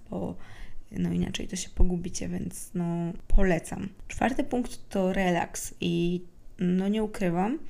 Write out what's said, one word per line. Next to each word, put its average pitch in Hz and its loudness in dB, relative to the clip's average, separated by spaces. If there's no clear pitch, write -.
bo 185 -6
no 175 -2
inaczej 180 -2
to - -8
się 180 -8
pogubicie, 180 2
więc 175 -8
no 175 -2
polecam. 196 6
Czwarty 262 0
punkt - -4
to 190 2
relaks 185 0
i 175 0
no 185 2
nie 214 2
ukrywam, 208 0